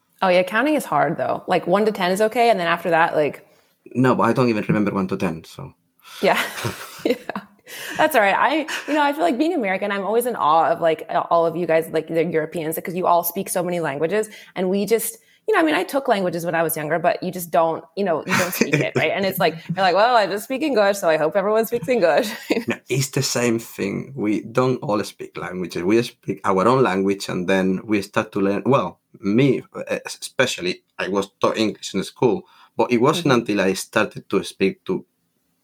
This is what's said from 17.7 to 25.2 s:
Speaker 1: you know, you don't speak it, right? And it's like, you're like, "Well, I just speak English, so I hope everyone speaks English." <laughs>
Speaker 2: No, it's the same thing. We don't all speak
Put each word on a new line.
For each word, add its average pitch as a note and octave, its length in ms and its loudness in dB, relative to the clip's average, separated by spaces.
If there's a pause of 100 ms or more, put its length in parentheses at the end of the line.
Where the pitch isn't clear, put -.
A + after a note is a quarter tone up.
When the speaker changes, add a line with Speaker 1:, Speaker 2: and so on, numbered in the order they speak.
Speaker 1:
you G3+ 80 -2
know, D#3+ 200 0
you F#3 120 -2
don't F3+ 160 -2
speak D#3+ 200 0
it, C#3+ 220 0
right? C#3+ 160 0
And G3 140 -2
it's F#3+ 140 -4
like, E3 160 2 (200)
you're F#3 100 0
like, F3 100 4
"Well, A#3 200 4
I G#3 120 4
just G3+ 180 -4
speak C4 160 -4
English, G#3 360 2
so F#3+ 120 0
I D#3 80 4
hope D#3 200 0
everyone G#3+ 280 2
speaks A#3+ 220 -4
English." G#3 400 4 (220)
<laughs> - 180 -2
Speaker 2:
No, A#2 80 0 (140)
it's C3+ 220 0
the C#3 120 0
same A#2+ 360 0
thing. G2 560 -6
We G2+ 260 0
don't B2+ 420 0
all G#2 200 0
speak - 340 -14